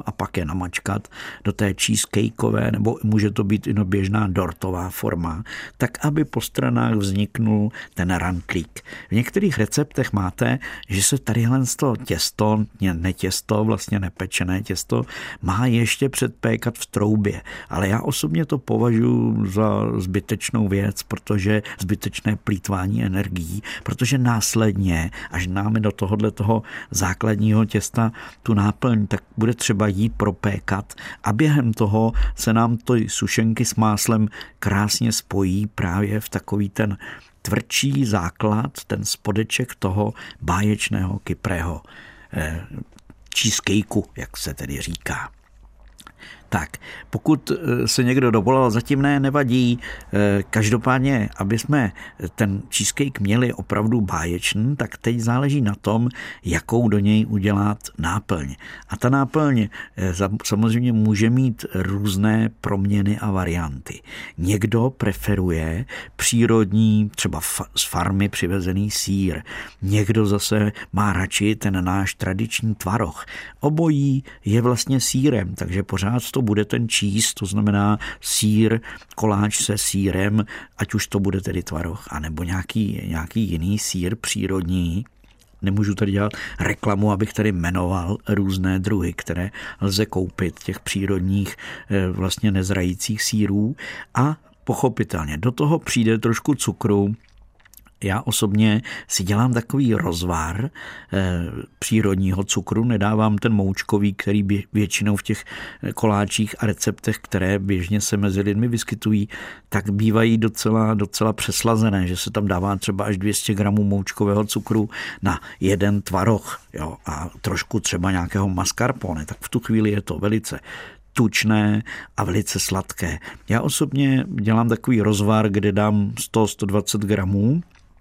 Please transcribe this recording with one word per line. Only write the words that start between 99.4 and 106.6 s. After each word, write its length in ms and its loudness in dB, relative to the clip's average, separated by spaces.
takový 400 2
rozvar, 760 -2
eh, 320 0
přírodního 640 2
cukru, 400 -2
nedávám 540 2
ten 160 2
moučkový, 600 2
který 300 0
bě-, 200 0
většinou 420 0
v 80 -4
těch, 220 -4
eh, 100 -4
koláčích 640 0
a 60 0